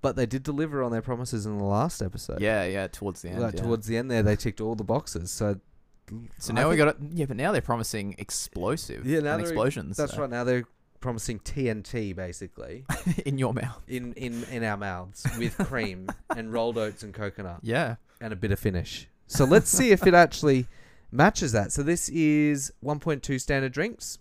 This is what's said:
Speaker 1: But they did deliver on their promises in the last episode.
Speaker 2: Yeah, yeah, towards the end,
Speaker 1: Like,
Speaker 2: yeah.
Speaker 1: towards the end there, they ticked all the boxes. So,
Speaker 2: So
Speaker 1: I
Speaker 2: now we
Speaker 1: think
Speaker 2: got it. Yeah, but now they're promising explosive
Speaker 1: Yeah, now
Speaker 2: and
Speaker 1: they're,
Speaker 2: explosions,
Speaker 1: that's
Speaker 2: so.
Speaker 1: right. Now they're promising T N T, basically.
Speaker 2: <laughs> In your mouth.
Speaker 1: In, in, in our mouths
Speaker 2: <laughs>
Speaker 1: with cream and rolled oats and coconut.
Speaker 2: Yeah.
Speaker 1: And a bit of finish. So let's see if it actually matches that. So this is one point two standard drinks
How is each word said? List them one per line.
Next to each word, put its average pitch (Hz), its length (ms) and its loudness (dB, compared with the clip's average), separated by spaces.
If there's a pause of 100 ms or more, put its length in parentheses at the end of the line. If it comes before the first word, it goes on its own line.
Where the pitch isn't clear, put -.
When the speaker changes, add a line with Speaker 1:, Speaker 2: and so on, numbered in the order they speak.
Speaker 1:
But 135 140 0
they 131 100 2
did 127 160 -4
deliver 143 400 -2
on 120 80 0
their 113 100 0
promises 120 460 -4
in 107 100 -4
the 101 80 -2
last 107 380 2
episode. - 400 -6
Speaker 2:
Yeah, 104 220 2
yeah, 95 240 -2
towards 98 340 -8
the 87 80 -10
end, 98 100 -4
Speaker 1:
Like, 113 140 -2
Speaker 2:
yeah. - 80 -4
Speaker 1:
towards 113 240 0
the 113 100 0
end 127 140 -2
there, 117 120 4
they 104 140 6
ticked - 240 -4
all 110 140 -2
the 107 100 -6
boxes. 95 460 -2
So, 104 280 0 (800)
Speaker 2:
So - 140 -6
Speaker 1:
I - 40 -2
Speaker 2:
now 131 120 4
we 170 80 4
Speaker 1:
think 151 100 6
Speaker 2:
got 151 140 2
it. 147 140 -8
Yeah, 165 120 0
but 131 120 -4
now 151 140 2
they're 147 100 2
promising 107 560 -2
explosive - 880 -6
Speaker 1:
Yeah, 156 140 2
now 147 160 0
Speaker 2:
and - 80 -2
Speaker 1:
they're, 170 80 -4
Speaker 2:
explosions, 113 440 0
Speaker 1:
that's 147 160 -2
Speaker 2:
so. - 100 -6
Speaker 1:
right. 139 80 -4
Now 120 140 -2
they're 123 200 2 (360)
promising 117 380 -4
T 127 320 -2
N 107 120 -4
T, 107 300 -6
basically. 90 720 -12 (200)
Speaker 2:
<laughs> - 200 0
In 139 140 -2
your 127 160 2
mouth. - 340 -4
Speaker 1:
In, 123 260 -8
in, 120 360 -6
in 120 140 -4
our 107 120 0
mouths 95 560 -8
Speaker 2:
<laughs> 113 60 -8
Speaker 1:
with 117 180 -2
cream 101 520 -4 (280)
and 113 160 -8
rolled 117 240 0
oats 107 280 -4
and 101 100 -12
coconut. 95 480 -8
Speaker 2:
Yeah. 135 320 0 (260)
Speaker 1:
And 110 140 -8
a - 20 -10
bit 98 140 -2
of 98 80 2
finish. - 500 -2 (200)
So - 180 6
let's 196 240 8
see 254 220 6
if 185 140 6
it 185 80 8
actually 147 520 6 (460)
matches 156 400 4
that. 101 200 2
So 143 120 0
this 170 240 0
is 151 720 2
one 147 180 -2
point 147 240 -2
two 139 160 -2
standard 135 340 0
drinks 196 480 -6